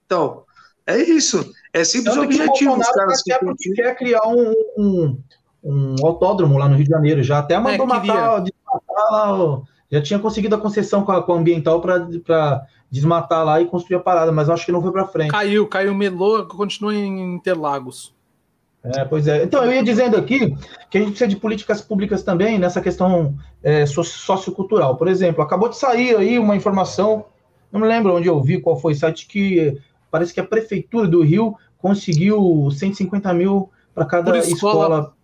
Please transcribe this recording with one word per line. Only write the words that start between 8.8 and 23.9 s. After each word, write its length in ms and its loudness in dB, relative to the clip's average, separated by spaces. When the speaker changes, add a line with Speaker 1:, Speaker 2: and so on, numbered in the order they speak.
Speaker 2:
lá, 220 0
ó. 280 0
Já 100 0
tinha 180 -2
conseguido 360 -2
a 40 0
concessão 440 -2
com 80 -2
a, 120 2
com 100 0
a 40 0
Ambiental 440 2
pra, 260 -2
pra 400 0
desmatar 560 0
lá 160 2
e 60 2
construir 300 -4
a 40 -2
parada, 300 2
mas 180 0
acho 160 -2
que 60 -4
não 100 0
foi 100 -2
pra 140 -2
frente. 260 -4
Speaker 3:
Caiu, 360 0
caiu, 280 -2
melou, 500 0
continua 480 -6
em 420 -6
Interlagos. 760 -6
Speaker 2:
É, 220 -4
pois 220 -2
é. 160 2
Então, 200 2
eu 100 2
ia 100 2
dizendo 340 2
aqui 380 0
que 80 0
a 40 2
gente 100 0
precisa 160 0
de 100 0
políticas 440 -4
públicas 420 -4
também 360 0
nessa 220 0
questão, 540 0
é, 220 4
so-, 180 -2